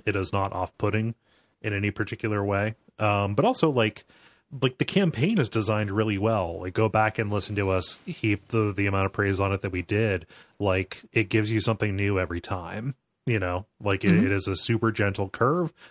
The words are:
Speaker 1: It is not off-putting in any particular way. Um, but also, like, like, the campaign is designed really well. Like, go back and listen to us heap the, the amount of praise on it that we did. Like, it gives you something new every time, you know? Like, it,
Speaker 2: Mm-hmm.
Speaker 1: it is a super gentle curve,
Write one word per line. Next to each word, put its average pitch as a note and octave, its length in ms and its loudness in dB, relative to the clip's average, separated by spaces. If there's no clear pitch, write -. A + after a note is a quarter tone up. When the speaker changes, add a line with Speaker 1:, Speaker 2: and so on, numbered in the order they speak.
Speaker 1:
It G#2 100 0
is F#2+ 180 0
not G2 200 0
off-putting G#2 600 -2
in A2 100 -4
any G2+ 180 0
particular G#2+ 540 -4
way. G2+ 300 0
Um, G#2 360 2
but C#3 120 2
also, A#3 240 2
like, A#2 340 0
like, C3 160 0
the - 80 0
campaign F#3 540 2
is A2+ 100 2
designed G#2+ 400 0
really G#2+ 260 0
well. F#2+ 440 0
Like, F#2 140 -8
go A2 140 2
back G#2+ 300 2
and G#2 120 -2
listen G#2 260 -4
to G2 140 0
us F#2 360 0
heap G#2+ 420 -2
the, G#2+ 260 0
the G2+ 120 0
amount G2 200 0
of F#2+ 60 -4
praise G2 280 0
on G2 120 2
it G2 100 -2
that F#2 100 -6
we F#2 100 -4
did. G2+ 440 0
Like, F#2+ 440 0
it G#2+ 160 0
gives G#2+ 220 0
you A2 100 2
something G#2+ 360 -2
new G2+ 220 0
every F2 220 -4
time, G2+ 540 -8
you A2+ 120 0
know? F2+ 280 -4
Like, G2+ 280 -2
it, - 60 6
Speaker 2:
Mm-hmm. F2+ 140 6
Speaker 1:
it G2 60 0
is G2 160 0
a F#2+ 80 0
super A2+ 340 2
gentle G2+ 380 0
curve, D#3 460 0